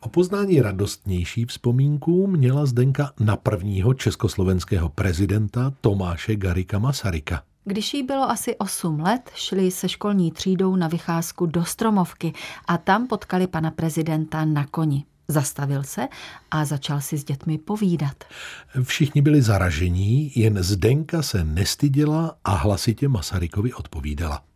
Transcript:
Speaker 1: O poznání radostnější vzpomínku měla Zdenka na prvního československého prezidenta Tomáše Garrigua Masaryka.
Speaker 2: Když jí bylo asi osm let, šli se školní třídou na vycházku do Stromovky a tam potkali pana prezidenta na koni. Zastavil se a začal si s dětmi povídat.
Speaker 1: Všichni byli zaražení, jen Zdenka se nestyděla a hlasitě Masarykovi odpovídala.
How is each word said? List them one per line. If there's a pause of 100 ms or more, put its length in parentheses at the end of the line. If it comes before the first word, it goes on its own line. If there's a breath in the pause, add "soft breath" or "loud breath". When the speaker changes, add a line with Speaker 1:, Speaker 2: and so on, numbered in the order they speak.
Speaker 1:
O
poznání
radostnější
vzpomínku
měla
Zdenka
na
prvního
československého
prezidenta
Tomáše
Garrigua
Masaryka. (220)
Speaker 2:
Když
jí
bylo
asi
osm
let,
šli
se
školní
třídou
na
vycházku
do
Stromovky (340 loud breath)
a
tam
potkali
pana
prezidenta
na
koni. (240)
Zastavil
se (420 loud breath)
a
začal
si
s
dětmi
povídat. (580 loud breath)
Speaker 1:
Všichni
byli
zaražení,
jen
Zdenka
se
nestyděla
a
hlasitě
Masarykovi
odpovídala. (120)